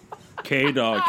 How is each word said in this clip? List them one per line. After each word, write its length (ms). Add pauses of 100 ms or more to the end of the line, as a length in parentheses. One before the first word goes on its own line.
(440)
K-Dog, 640